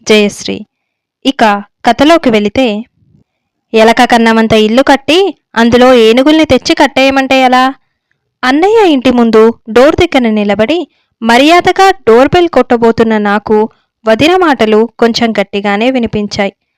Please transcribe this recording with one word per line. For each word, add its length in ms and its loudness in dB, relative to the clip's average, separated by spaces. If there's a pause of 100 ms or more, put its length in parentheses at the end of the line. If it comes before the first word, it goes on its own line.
జయశ్రీ. 580 -2 (600)
ఇక 180 -2 (400)
కథలోకి 460 2
వెళితే, 540 -2 (880)
ఎలక 300 2
కన్నమంత 480 0
ఇల్లు 300 0
కట్టి 560 -2 (160)
అందులో 400 2
ఏనుగుల్ని 500 2
తెచ్చి 300 -2
కట్టేయమంటే 680 0
ఎలా? 340 0 (720)
అన్నయ్య 420 2
ఇంటి 240 0
ముందు 440 2 (160)
డోర్ 260 2
దగ్గర 340 0
నిలబడి 580 -2 (340)
మర్యాదగా 680 2
డోర్ 380 2
బెల్ 200 0
కొట్టబోతున్న 680 0
నాకు 500 -2 (400)
వదిన 280 2
మాటలు 520 0 (100)
కొంచెం 340 -2
గట్టిగానే 580 -4
వినిపించాయి. 680 -6 (220)